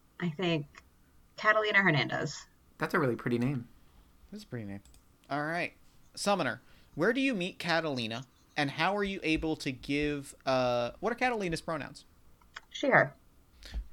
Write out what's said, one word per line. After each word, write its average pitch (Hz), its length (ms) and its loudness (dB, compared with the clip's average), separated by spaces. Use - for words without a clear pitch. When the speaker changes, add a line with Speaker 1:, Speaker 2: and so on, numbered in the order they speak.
Speaker 1:
I 175 120 -2
think 165 340 -2
Catalina 214 440 4
Hernandez. 147 640 0
Speaker 2:
That's - 160 -2
a 190 40 4
really 127 180 2
pretty 120 220 0
name. 123 300 -2
Speaker 3:
That's 208 140 -16
a - 20 -20
pretty 117 180 -10
name. 101 160 -10
All 143 160 -4
right. 165 300 -4
Summoner, 156 480 0
where 185 180 4
do 262 80 -2
you 269 140 2
meet 180 240 -4
Catalina, 139 680 -2
and 143 140 2
how 175 260 2
are 202 80 0
you 196 180 -4
able 156 340 0
to 143 160 -4
give, 143 600 -2
uh, 123 540 2
what 214 120 0
are 233 40 -6
Catalina's 214 440 0
pronouns? - 460 -8
Speaker 1:
She, - 180 -2
her. 147 260 6